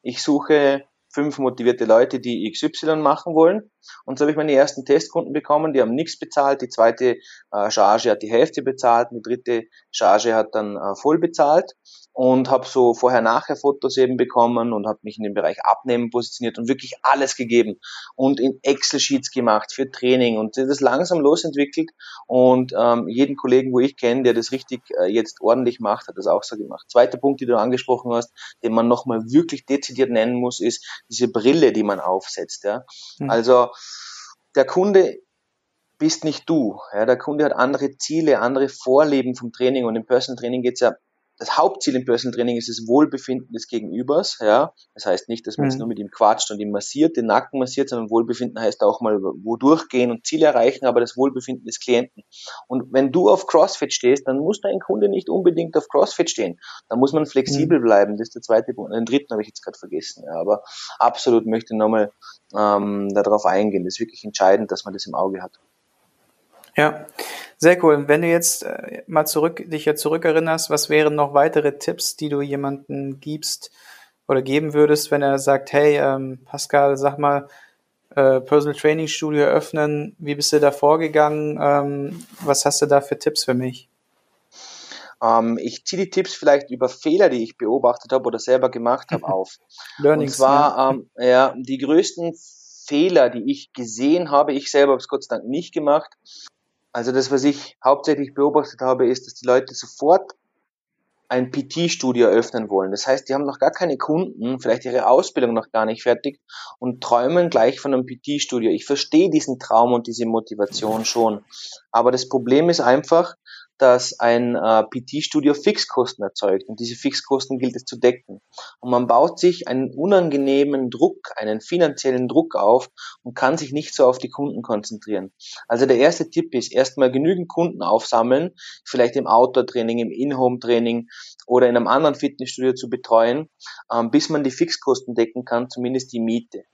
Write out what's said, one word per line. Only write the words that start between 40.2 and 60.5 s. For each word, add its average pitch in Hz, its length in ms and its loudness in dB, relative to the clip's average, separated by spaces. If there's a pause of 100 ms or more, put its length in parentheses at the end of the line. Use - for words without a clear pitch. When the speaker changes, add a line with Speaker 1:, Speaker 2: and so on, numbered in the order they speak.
Speaker 1:
Training 123 220 -4
geht's 123 180 -2
ja, 120 140 2 (440)
das - 200 -4
Hauptziel 160 380 0
im 127 100 -4
Personal 120 280 -2
Training 120 220 -2
ist 117 140 -6
das 113 180 -10
Wohlbefinden 131 640 2
des 113 160 -12
Gegenübers, 120 720 -4
ja. 117 320 2 (220)
Das - 100 -18
heißt 92 240 -2
nicht, 117 180 -8
dass 107 120 -10
man 143 80 0
jetzt 131 80 -2
Speaker 2:
Mhm. 131 60 -8
Speaker 1:
nur 113 80 -6
mit 107 100 -6
ihm 101 120 -10
quatscht 110 400 0
und 104 100 -8
ihm 104 100 -6
massiert, 143 480 -2
den 113 80 -2
Nacken 120 320 0
massiert, 131 320 -4
sondern 113 180 -6
Wohlbefinden 117 500 -2
heißt 110 240 -2
auch 107 200 2
mal 107 180 0
wo 95 360 -6
durchgehen 127 540 2
und 117 160 -8
Ziele 156 200 2
erreichen, 127 400 2
aber 120 140 4
das 117 140 -4
Wohlbefinden 127 520 -4
des 113 120 -10
Klienten. 127 460 -2 (440)
Und 127 220 -6
wenn 131 220 2
du 180 160 4
auf - 180 2
CrossFit 151 460 2
stehst, 131 340 0
dann 131 120 -2
muss 170 240 -2
dein 196 160 -2
Kunde 202 320 -2
nicht 190 180 -4
unbedingt 170 480 0
auf 151 120 -2
CrossFit - 420 0
stehen. 90 280 -6 (300)
Da 113 80 -4
muss 131 160 2
man 151 140 0
flexibel 139 540 0
Speaker 2:
Mhm. 120 40 -6
Speaker 1:
bleiben, 104 320 4
das 110 120 -8
ist - 80 -20
der 113 60 -18
zweite 117 300 0
Punkt. 101 220 -10
Den 117 100 -2
dritten 131 260 -2
habe 107 120 -4
ich 104 60 -8
jetzt - 140 -20
gerade - 160 -14
vergessen, 85 460 -12
ja, 82 160 -8
aber 101 220 -2 (360)